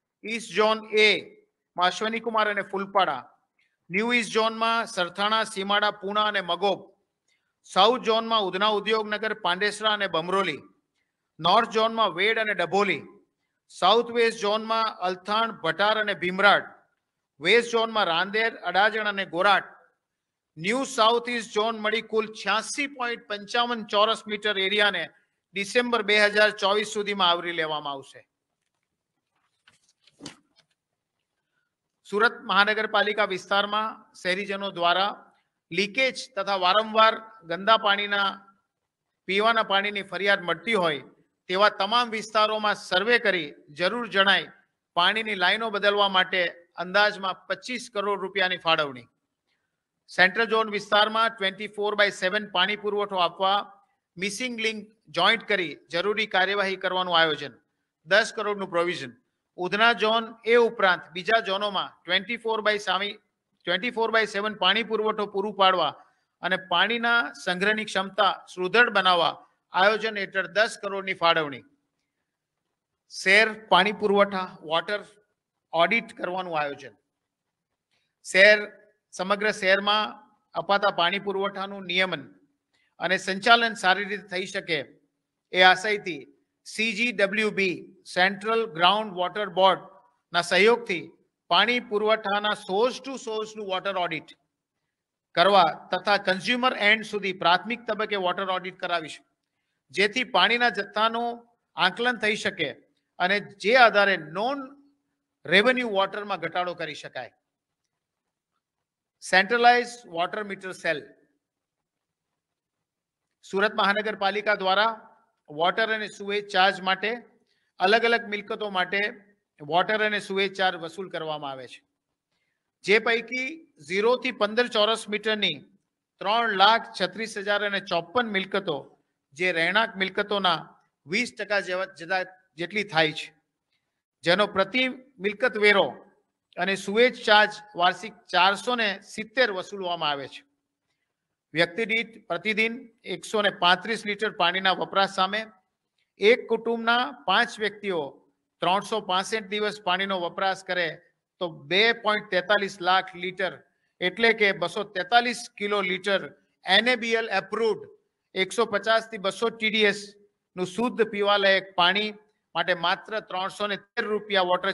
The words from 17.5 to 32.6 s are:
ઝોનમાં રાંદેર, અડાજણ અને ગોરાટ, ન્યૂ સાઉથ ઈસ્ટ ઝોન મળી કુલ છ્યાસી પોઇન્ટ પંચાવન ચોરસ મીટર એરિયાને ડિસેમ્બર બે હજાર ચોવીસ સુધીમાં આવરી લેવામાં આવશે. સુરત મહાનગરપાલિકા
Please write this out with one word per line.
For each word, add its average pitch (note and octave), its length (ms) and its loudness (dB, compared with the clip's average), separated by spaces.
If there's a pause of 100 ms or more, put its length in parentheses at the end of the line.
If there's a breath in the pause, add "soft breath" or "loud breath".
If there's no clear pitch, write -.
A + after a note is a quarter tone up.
ઝોનમાં A3+ 340 0
રાંદેર, G3 500 -2
અડાજણ G#3 520 0
અને G3 180 -4
ગોરાટ, F3+ 380 2 (960)
ન્યૂ A3 260 -2
સાઉથ A#3 460 2
ઈસ્ટ A#3 240 -6
ઝોન A3 260 -2
મળી G#3+ 220 -2
કુલ G#3+ 320 -4
છ્યાસી G#3+ 540 -4
પોઇન્ટ A#3+ 400 -8
પંચાવન A3 580 -4
ચોરસ G#3+ 420 0
મીટર G#3 300 -4
એરિયાને F#3+ 520 0 (440)
ડિસેમ્બર A#3 480 -2
બે G#3 180 2
હજાર G#3 300 4
ચોવીસ G#3 440 -2
સુધીમાં G3+ 360 0
આવરી E3+ 220 -2
લેવામાં D3+ 420 -4
આવશે. C3 340 -16 (3750)
સુરત A#3 320 0
મહાનગરપાલિકા G#3 840 2